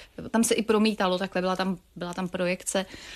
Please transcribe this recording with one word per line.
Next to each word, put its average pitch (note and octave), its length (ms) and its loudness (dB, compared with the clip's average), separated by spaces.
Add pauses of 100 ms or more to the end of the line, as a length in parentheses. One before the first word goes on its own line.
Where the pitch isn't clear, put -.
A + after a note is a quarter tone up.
(300)
tam A3+ 140 4
se A#3 100 2
i A3+ 80 2
promítalo, G#3 560 4
takhle F#3 240 -2
byla F#3 140 2
tam, F#3+ 220 0 (180)
byla F3 180 -8
tam F#3 140 -4
projekce, F#3 580 -2 (300)